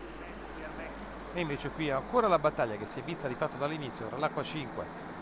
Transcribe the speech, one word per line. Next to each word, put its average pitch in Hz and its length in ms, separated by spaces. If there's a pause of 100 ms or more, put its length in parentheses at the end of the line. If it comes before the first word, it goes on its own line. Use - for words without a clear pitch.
(1300)
E 175 60
invece 143 300
qui 151 200
ancora 208 380
la 165 120
battaglia 143 360
che 104 120
si - 120
è 123 40
vista 156 260
di 123 60
fatto 151 200
dall'inizio 139 520
tra 113 100
l'acqua 147 260
cinque 113 600 (160)